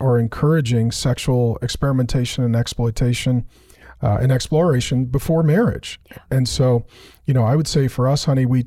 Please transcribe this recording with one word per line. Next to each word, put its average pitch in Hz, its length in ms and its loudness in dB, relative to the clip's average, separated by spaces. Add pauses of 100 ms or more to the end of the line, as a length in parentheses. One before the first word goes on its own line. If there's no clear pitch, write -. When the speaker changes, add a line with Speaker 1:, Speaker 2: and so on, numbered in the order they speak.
Speaker 1:
are 127 180 2
encouraging 117 720 0
sexual 123 720 -2
experimentation 127 800 -2
and 117 140 0
exploitation, 120 920 -2 (560)
uh, 104 180 2
and 131 120 2
exploration 131 720 0
before 160 400 0
marriage. 160 560 0 (100)
Speaker 2:
Yeah. - 80 -20 (120)
Speaker 1:
And 127 180 0
so, 123 380 2 (400)
you 135 80 2
know, 120 100 2
I 123 100 2
would 156 140 0
say 139 180 0
for 127 220 -2
us, 143 160 0
honey, 131 220 2
we, 123 200 0